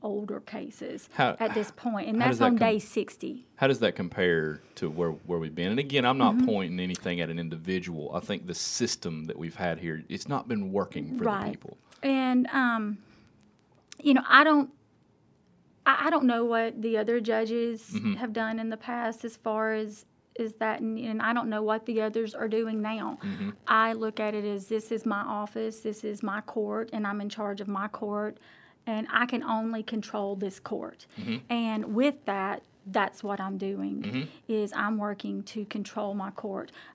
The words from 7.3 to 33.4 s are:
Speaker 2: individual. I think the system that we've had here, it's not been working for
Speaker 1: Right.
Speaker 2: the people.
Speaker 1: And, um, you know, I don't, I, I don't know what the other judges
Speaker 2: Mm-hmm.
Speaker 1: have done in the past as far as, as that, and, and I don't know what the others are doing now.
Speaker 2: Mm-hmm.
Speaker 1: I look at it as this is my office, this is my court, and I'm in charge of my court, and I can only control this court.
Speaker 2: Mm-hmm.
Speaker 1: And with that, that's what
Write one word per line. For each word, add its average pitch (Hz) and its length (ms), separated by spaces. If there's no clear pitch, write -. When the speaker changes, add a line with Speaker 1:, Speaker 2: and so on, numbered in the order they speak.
Speaker 2:
individual. 82 760
I 90 60
think 95 260
the 87 80
system 82 720
that - 120
we've 82 180
had 85 220
here, 80 300
it's - 180
not 143 220
been 98 240
working - 460
for 226 60
Speaker 1:
Right. 202 200
Speaker 2:
the 208 60
people. - 260
Speaker 1:
And, 254 440
um, 226 500
you 285 120
know, 247 120
I 269 160
don't, 294 280
I, 262 200
I 320 40
don't 311 140
know 233 200
what 226 360
the 226 180
other 233 220
judges 226 600
Speaker 2:
Mm-hmm. 208 220
Speaker 1:
have 220 180
done 226 260
in 226 120
the 220 60
past 233 480
as 226 120
far 220 380
as, 214 300
as 220 160
that, 220 260
and, 220 180
and 226 220
I 226 120
don't 233 180
know 214 120
what 220 240
the 220 160
others 220 320
are 226 140
doing 220 320
now. 214 420
Speaker 2:
Mm-hmm. 202 280
Speaker 1:
I 226 260
look 220 280
at 214 140
it 208 100
as 202 220
this 220 260
is 220 120
my 202 180
office, 220 580
this 214 240
is 208 180
my 208 200
court, 214 500
and 214 140
I'm 202 140
in 202 80
charge 202 320
of 202 80
my 202 200
court, 208 500
and 220 260
I 240 140
can 247 160
only 226 400
control 208 540
this 190 220
court. - 480
Speaker 2:
Mm-hmm. 214 160
Speaker 1:
And 220 420
with 277 300
that, 196 380
that's 196 360
what 202 180